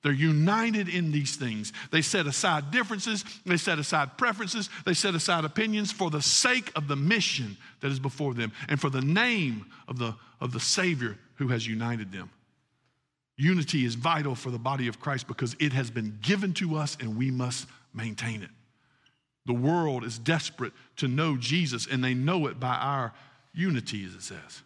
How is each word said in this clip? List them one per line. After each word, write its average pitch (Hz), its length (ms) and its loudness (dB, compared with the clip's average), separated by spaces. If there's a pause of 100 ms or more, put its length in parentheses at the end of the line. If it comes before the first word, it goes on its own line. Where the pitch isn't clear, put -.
They're 147 120 4
united 185 720 4
in 170 240 0
these 147 240 0
things. 107 380 -4 (160)
They 160 140 4
set 170 240 2
aside 151 420 2
differences. 214 560 -2 (180)
They 180 140 2
set 160 220 2
aside 143 400 0
preferences. 214 500 0 (160)
They 180 80 4
set 185 220 2
aside 165 300 2
opinions 214 460 0
for 175 200 0
the 151 100 0
sake - 540 4
of 151 120 -2
the 143 80 2
mission 139 600 2 (220)
that 143 100 -2
is 135 100 -2
before 135 360 -4
them 117 160 -2 (180)
and 147 100 0
for 143 120 0
the 131 100 0
name 160 640 2 (220)
of 127 100 -8
the, 113 180 -4 (240)
of 131 120 -4
the 120 80 -4
Savior 127 580 0 (200)
who 139 100 -2
has 117 180 0
united 113 460 -4
them. 92 180 -12 (1040)
Unity 151 480 2
is 117 120 0
vital 143 400 0
for 123 160 -6
the 120 80 -4
body 131 280 0
of 113 120 -6
Christ 135 260 -4
because 120 340 -4
it 147 140 2
has 127 160 0
been 107 320 -6
given 190 320 2
to 165 220 -2
us 151 240 -2
and 110 180 -4
we 131 140 0
must 123 340 -4 (260)
maintain 110 520 -6
it. - 80 -16 (960)
The 123 60 0
world 139 500 2
is 113 160 -8
desperate 131 540 -2 (240)
to 143 100 0
know 147 280 2
Jesus, 127 520 0
and 127 160 0
they 127 100 2
know 147 320 2
it 120 140 -4
by 123 160 0
our 131 360 -2 (440)
unity, 127 500 -2
as 90 80 -12
it 92 80 -16
says. - 440 -14